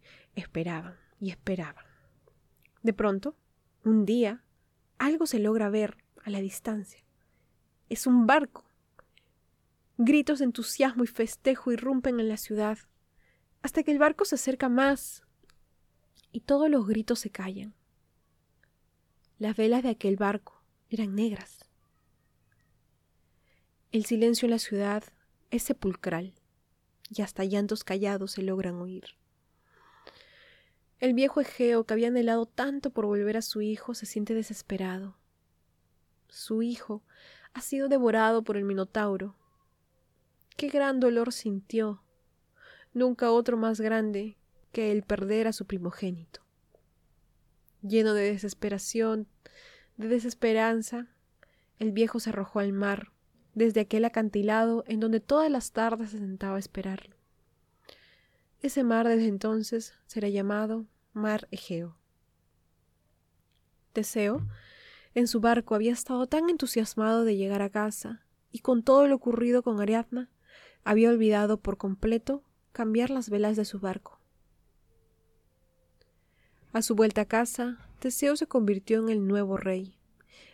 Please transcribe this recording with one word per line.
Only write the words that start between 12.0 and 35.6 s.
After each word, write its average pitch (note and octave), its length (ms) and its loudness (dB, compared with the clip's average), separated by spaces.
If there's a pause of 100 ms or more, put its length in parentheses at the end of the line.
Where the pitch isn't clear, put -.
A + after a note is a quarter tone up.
en A3 100 0
la G#3+ 80 -2
ciudad, G#3+ 400 -4 (840)
hasta D4 220 -2
que D4+ 80 0
el C#4+ 80 2
barco D4+ 240 4
se F4 120 0
acerca C4 340 -2
más C4+ 540 0 (1080)
y A3+ 100 -10
todos C#4+ 280 4
los B3+ 180 4
gritos A3 320 0
se G3+ 120 -8
callan. G3 420 -10 (1700)
Las G#3+ 180 -2
velas A#3 260 4
de B3+ 60 0
aquel G#3 260 0
barco G#3 480 -2 (260)
eran G#3 260 -4
negras. G#3 500 -4 (2250)
El A3 140 0
silencio A#3 400 2
en A#3 60 4
la A3+ 80 2
ciudad G3+ 440 -4 (480)
es A#3 120 -2
sepulcral F#3 680 -4 (760)
y G#3+ 120 -6
hasta G3 220 -6
llantos G3+ 400 -2
callados G3 480 -4
se G3 120 -6
logran F#3+ 320 -2
oír. F#3 440 -12 (1800)
El B3+ 140 2
viejo C4 260 2
Egeo, A#3+ 460 0
que - 80 -4
había A#3 160 0
anhelado A#3 360 2
tanto C#4 440 -4
por A3+ 160 -2
volver G#3 320 -2
a A3+ 40 -2
su A3 200 -6
hijo, G#3+ 320 -6
se A3+ 120 -10
siente G#3+ 280 -4
desesperado. F#3+ 840 -6 (1120)